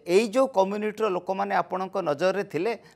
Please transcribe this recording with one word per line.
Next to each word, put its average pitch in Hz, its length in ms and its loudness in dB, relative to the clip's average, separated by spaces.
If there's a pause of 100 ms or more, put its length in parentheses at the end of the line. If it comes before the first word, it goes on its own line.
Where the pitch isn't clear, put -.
ଏଇ 185 220 4
ଯେଉଁ 262 180 4
କମ୍ୟୁନିଟିର 208 600 0
ଲୋକମାନେ 190 460 -2
ଆପଣଙ୍କ 185 420 -2
ନଜରରେ 180 480 0
ଥିଲେ 190 280 -4 (240)